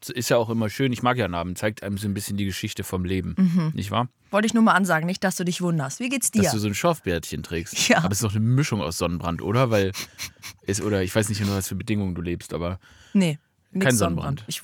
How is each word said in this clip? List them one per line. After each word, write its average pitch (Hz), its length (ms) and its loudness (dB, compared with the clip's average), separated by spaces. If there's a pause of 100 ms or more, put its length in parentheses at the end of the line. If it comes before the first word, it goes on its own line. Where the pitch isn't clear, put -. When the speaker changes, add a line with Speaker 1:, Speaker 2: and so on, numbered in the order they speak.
(140)
Speaker 1:
ist 120 160 -2
ja 123 80 6
auch 110 100 2
immer 113 220 0
schön. 135 220 0
Ich 113 100 -4
mag 123 160 2
ja 101 100 2
Narben. 87 280 -4
Zeigt 107 260 -4
einem 101 160 -4
so 104 100 -4
ein 98 60 0
bisschen 101 240 -4
die 101 80 0
Geschichte 98 380 -6
vom 90 200 -2
Leben. 90 320 -2
Speaker 2:
Mhm. 170 380 4
Speaker 1:
Nicht 98 160 -4
wahr? 113 180 0 (220)
Speaker 2:
Wollte 208 160 2
ich 220 80 0
nur 226 80 6
mal 208 100 8
ansagen, 175 340 2
nicht, 185 180 -4
dass 185 120 -2
du 180 80 -4
dich 175 160 -2
wunderst. 160 400 -2
Wie 247 80 -4
geht's 262 220 -2
dir? 208 120 4
Speaker 1:
Dass 156 100 4
du 110 60 0
so 104 100 0
ein 101 60 -2
Schorfbärtchen 85 680 -2
trägst. - 460 -2
Speaker 2:
Ja. 240 100 6
Speaker 1:
Aber 95 140 2
es 98 60 0
ist 117 60 0
doch 104 100 0
eine 110 60 2
Mischung 123 400 2
aus 80 160 -4
Sonnenbrand, 85 460 -2
oder? 117 280 2
Weil 98 220 4 (760)
es, 98 140 0
oder 101 220 0
ich 92 120 -2
weiß 107 140 2
nicht, 104 140 -2
unter 98 120 0
was 95 140 -2
für 98 60 -6
Bedingungen 98 400 -2
du 87 80 -6
lebst, 87 320 -4
aber 85 240 -4 (340)
Speaker 2:
Nee, 170 260 2 (340)
nix 185 120 0
Speaker 1:
kein 127 120 6
Speaker 2:
Sonnenbrand. 104 440 0
Speaker 1:
Sonnenbrand. - 80 -18
Speaker 2:
Ich - 160 -10